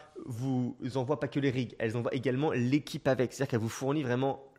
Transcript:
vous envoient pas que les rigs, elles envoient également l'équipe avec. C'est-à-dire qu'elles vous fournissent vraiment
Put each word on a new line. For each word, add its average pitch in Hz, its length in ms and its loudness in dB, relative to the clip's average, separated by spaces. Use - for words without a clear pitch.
vous 123 500 -2
envoient 135 240 0
pas 143 80 -2
que 147 100 -4
les 139 120 4
rigs, 123 280 -2
elles 113 180 0
envoient 120 160 0
également 131 380 2
l'équipe 127 560 0
avec. 127 260 4
C'est-à-dire 135 200 -2
qu'elles 117 80 2
vous 110 80 0
fournissent 139 380 0
vraiment 127 520 0